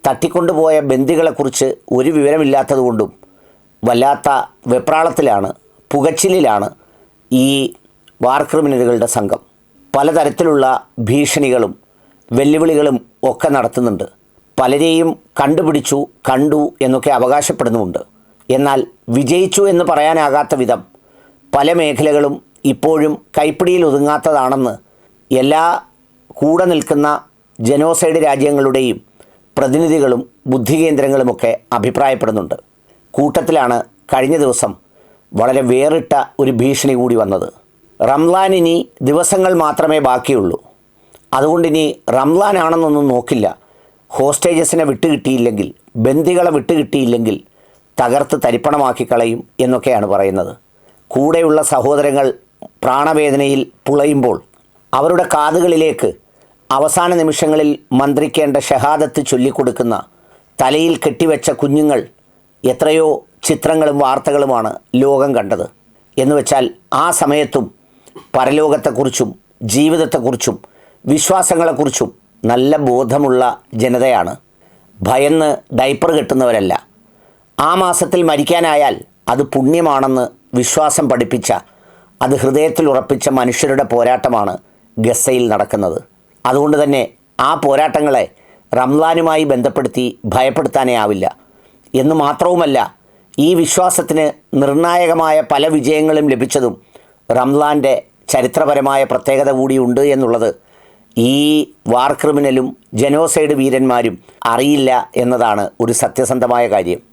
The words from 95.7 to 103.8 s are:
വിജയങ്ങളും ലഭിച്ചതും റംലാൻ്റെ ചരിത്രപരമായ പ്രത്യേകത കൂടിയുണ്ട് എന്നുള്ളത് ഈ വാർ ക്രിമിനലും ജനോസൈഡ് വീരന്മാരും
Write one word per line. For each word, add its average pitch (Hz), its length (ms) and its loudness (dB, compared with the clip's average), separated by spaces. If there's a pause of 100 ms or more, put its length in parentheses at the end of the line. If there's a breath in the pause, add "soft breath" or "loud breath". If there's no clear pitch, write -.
വിജയങ്ങളും 151 560 0
ലഭിച്ചതും 120 420 -2 (540 soft breath)
റംലാൻ്റെ 135 640 2 (380)
ചരിത്രപരമായ 139 800 0
പ്രത്യേകത 135 480 0
കൂടിയുണ്ട് 131 440 0 (120)
എന്നുള്ളത് 117 360 0 (640 soft breath)
ഈ 123 200 2 (560)
വാർ 127 280 2
ക്രിമിനലും 139 460 0 (360)
ജനോസൈഡ് 151 580 0
വീരന്മാരും 123 560 0 (360 soft breath)